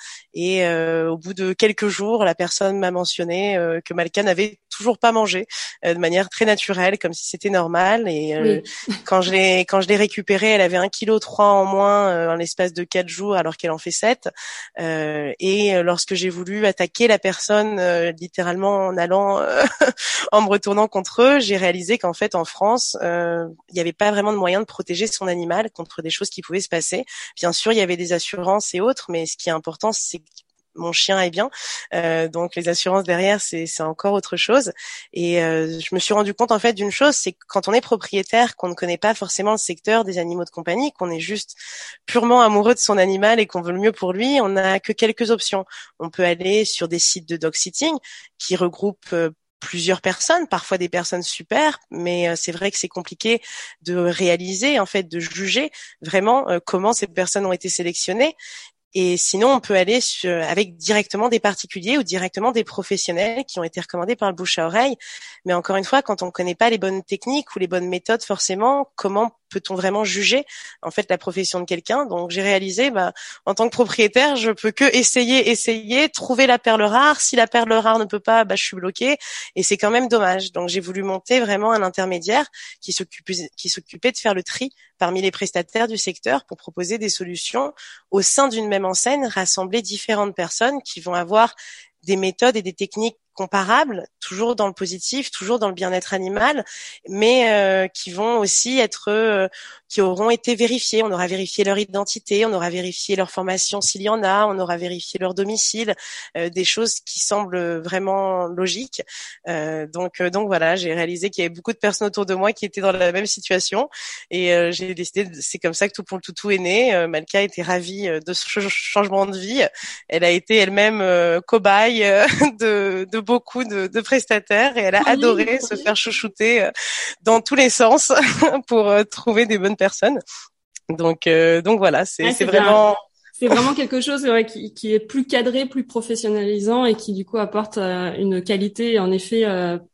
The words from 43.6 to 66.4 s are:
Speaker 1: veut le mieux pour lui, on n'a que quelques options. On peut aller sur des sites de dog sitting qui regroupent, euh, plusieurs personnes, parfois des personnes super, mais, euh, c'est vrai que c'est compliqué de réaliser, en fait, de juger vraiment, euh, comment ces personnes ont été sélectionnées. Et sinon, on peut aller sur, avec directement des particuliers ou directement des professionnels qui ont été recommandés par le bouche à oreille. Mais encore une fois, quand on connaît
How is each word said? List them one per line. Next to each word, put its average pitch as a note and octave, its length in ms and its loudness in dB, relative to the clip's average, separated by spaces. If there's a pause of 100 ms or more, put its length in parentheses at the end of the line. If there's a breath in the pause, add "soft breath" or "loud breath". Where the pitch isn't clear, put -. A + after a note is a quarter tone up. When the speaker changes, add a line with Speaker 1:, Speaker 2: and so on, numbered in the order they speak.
Speaker 1:
veut E3+ 100 -4
le F#3 80 -4
mieux G#3+ 120 2
pour F3+ 200 -4
lui, B3+ 280 2
on G3+ 100 2
n'a F#3+ 280 2
que - 140 -4
quelques A3 400 0
options. G3 320 0 (340 loud breath)
On E3 100 -8
peut F#3 160 -2
aller F#3 400 0
sur - 220 -4
des E3+ 140 -4
sites E3+ 280 0
de E3 80 -4
dog D#3+ 200 -4
sitting D4+ 400 -2 (420 loud breath)
qui - 180 -4
regroupent, F3+ 560 -4
euh, E3 180 0 (300)
plusieurs F3 400 -2
personnes, D#4 480 0
parfois F#3+ 300 -2
des F3+ 100 -4
personnes F3+ 340 -4
super, C#4 560 -2 (120)
mais, F3 400 -2
euh, E3+ 60 -4
c'est E3 160 -6
vrai F#3 180 -4
que - 80 -6
c'est F#3 100 -6
compliqué A3 520 -4 (420 loud breath)
de E3+ 140 -6
réaliser, F3+ 840 0
en G3 60 0
fait, F#3+ 220 -2
de E3+ 120 -8
juger F#3+ 500 -4 (320 loud breath)
vraiment, G3 460 2
euh, F3 160 0
comment G3 280 0
ces A3 140 -2
personnes F#3 400 -2
ont F#3 60 0
été F3+ 160 -4
sélectionnées. F#3 640 -2 (580 loud breath)
Et F3+ 240 2
sinon, G#3 360 2
on B3+ 80 2
peut G#3 160 -2
aller F#3+ 240 2
sur, - 320 -4 (100)
avec E3+ 340 -2
directement G#3 520 0
des A3+ 100 0
particuliers G3 580 -2
ou C#4+ 60 0
directement F#3 480 -4
des A3 140 0
professionnels G3 800 -4
qui - 160 -10
ont E3+ 40 -4
été E3 160 -8
recommandés F3+ 360 -4
par G#3 140 -2
le F#3 40 -6
bouche F3 240 -4
à E3 80 0
oreille. A3+ 300 0 (480 loud breath)
Mais F3+ 100 0
encore F3+ 220 -2
une F#3+ 80 -2
fois, C4+ 180 2
quand G3+ 200 -4
on F3+ 100 -6
connaît F3+ 240 -4